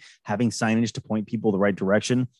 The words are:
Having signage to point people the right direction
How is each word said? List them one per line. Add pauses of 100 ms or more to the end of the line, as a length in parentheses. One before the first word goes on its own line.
(240)
Having
signage
to
point
people
the
right
direction (140)